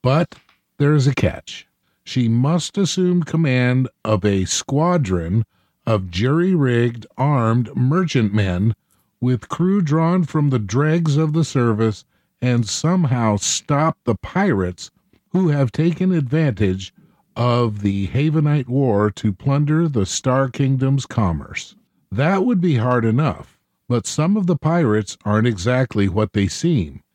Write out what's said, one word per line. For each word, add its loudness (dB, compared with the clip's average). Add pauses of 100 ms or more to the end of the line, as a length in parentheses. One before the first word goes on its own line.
But 0 (420)
there 2
is 4
a 2
catch. -4 (380)
She -2
must 0
assume 0
command 0 (160)
of 0
a 2
squadron 0 (400)
of -2
jury-rigged 0 (100)
armed 0
merchantmen 0 (480)
with -2
crew 0
drawn 0
from 0
the 0
dregs 0
of 0
the 2
service 0 (380)
and 0
somehow 0
stop -2
the 0
pirates -2 (380)
who 0
have 0
taken 0
advantage 0 (440)
of 0
the 0
Havenite 0
War 2
to -2
plunder 0
the 0
Star -2
Kingdom's 0
commerce. -4 (360)
That 0
would 0
be 0
hard 0
enough, -2 (300)
but -2
some -2
of -2
the 0
pirates 0
aren't 2
exactly 0
what -2
they 0
seem -2 (120)